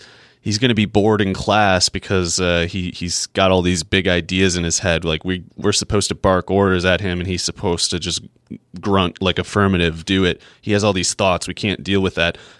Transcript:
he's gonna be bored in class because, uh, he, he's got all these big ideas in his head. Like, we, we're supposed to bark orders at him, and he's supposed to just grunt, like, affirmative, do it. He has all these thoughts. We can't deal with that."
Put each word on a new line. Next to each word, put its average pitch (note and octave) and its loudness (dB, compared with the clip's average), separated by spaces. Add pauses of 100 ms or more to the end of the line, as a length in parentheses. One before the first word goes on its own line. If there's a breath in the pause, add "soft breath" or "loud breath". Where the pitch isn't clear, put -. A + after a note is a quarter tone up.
(400 loud breath)
he's G#2+ -4
gonna A#2+ 2
be G#2 2
bored G#2 2
in F#2+ 0
class G2+ 2
because, F#2 -2
uh, F2 0
he, F2+ -6
he's - -6
got F#2+ 2
all F#2 4
these F2 0
big F#2+ -2
ideas F2+ 0
in F2 -2
his E2 -2
head. E2 0
Like, D#2+ -2
we, F2+ -4 (140)
we're G2+ 0
supposed - -2
to F#2 -6
bark F#2 0
orders F#2+ 2
at F2+ 2
him, F2+ -4
and F2+ -6
he's F2+ -4
supposed E2+ -4
to F2+ -4
just E2 -6 (580)
grunt, F#2+ 0
like, F#2 0
affirmative, E2+ 0
do F#2+ 2
it. F2 0 (200 loud breath)
He G#2+ -4
has G2+ 2
all G#2 4
these F2+ -2
thoughts. F#2 0
We F2+ -8
can't - -4
deal F#2+ 0
with F#2 0
that." E2+ -2 (220 loud breath)